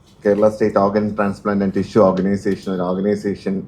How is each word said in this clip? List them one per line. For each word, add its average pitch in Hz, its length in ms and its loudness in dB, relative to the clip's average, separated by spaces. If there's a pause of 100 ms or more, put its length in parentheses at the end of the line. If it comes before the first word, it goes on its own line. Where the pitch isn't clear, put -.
(240)
Kerala 104 220 4
State 107 380 0
Organ 107 240 0
Transplant 101 540 -2
and 98 140 0
Tissue 98 340 2
Organization, 98 600 -2
ഒരു 92 120 -4
ഓർഗനൈസേഷൻ 95 840 -4